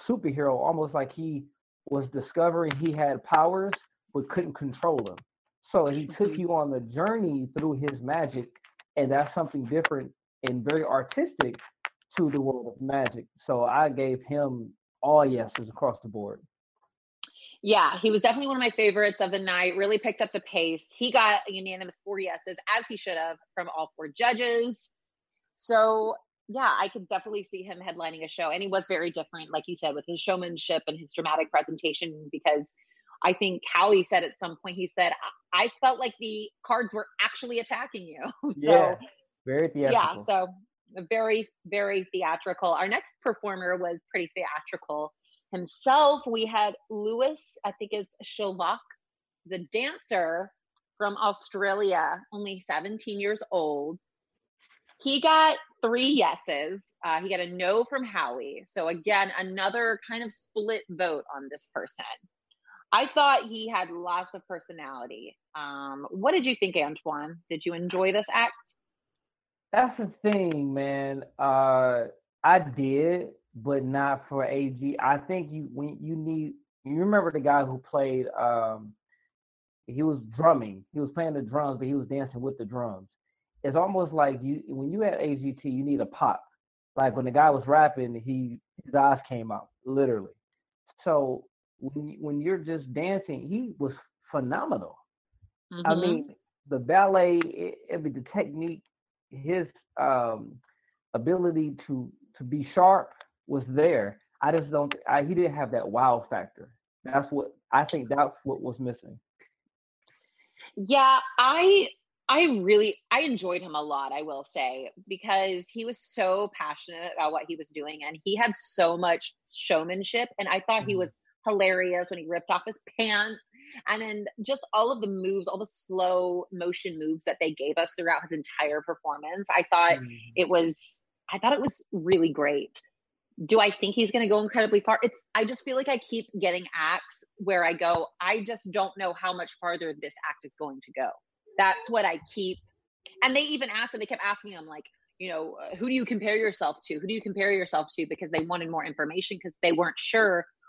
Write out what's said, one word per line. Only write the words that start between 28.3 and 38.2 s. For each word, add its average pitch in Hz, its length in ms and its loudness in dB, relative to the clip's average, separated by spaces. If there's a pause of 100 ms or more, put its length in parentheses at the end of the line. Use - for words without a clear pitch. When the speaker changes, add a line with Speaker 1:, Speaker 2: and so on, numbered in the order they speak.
Speaker 2:
And 180 100 -4
he 202 80 -4
was 185 180 0
very 175 240 -2
different, 160 400 -10
like 156 160 -2
you 180 80 -8
said, 143 200 -2
with 147 120 -8
his 170 140 -6
showmanship 175 640 -2
and 156 120 -6
his 151 140 -18
dramatic 156 380 -2
presentation, 156 800 -2
because 147 420 0 (520)
I 180 80 4
think 185 340 -4
Howie 190 360 6
said 175 200 2
at 147 160 -8
some 165 240 -8
point, 180 120 -10
he 180 120 -4
said, 175 240 2 (420)
"I, 190 120 4
I 240 40 0 (120)
felt 262 180 4
like 247 200 -4
the 214 300 -8 (160)
cards 247 280 0
were 214 140 -6 (120)
actually 233 400 -2
attacking 233 480 -6
you." 151 160 -14 (200)